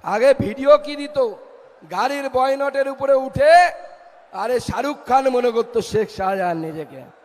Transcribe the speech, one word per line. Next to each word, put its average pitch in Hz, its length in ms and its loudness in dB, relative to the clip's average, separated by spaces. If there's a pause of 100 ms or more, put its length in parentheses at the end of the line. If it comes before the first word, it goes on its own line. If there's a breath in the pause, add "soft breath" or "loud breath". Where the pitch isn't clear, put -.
আগে 220 360 2
ভিডিও 262 380 4
কি 294 180 -8
দিত, 294 240 -6 (720)
গাড়ির 269 380 -4
বয়নটের 269 600 -2
উপরে 269 240 -2
উঠে, 269 400 4 (800)
আরে 226 260 -4
শাহরুখ 254 380 -6 (100)
খান 269 220 2
মনে 247 220 0
করতো 226 300 -2
শেখ 214 280 -4
শাহজাহান 190 480 -4
নিজেকে। 156 440 -10 (240)